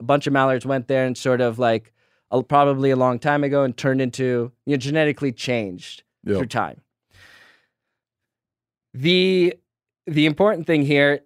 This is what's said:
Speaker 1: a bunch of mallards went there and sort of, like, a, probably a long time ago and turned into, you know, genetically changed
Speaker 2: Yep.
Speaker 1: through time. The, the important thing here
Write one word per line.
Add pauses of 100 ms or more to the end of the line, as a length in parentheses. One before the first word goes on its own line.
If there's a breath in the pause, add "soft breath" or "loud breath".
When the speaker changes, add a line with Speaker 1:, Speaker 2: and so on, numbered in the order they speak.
Speaker 1:
a
bunch
of
mallards
went
there
and
sort
of,
like, (380)
a,
probably
a
long
time
ago
and
turned
into, (140)
you
know,
genetically
changed (220)
Speaker 2:
Yep.
Speaker 1:
through
time. (2000 soft breath)
The, (520)
the
important
thing
here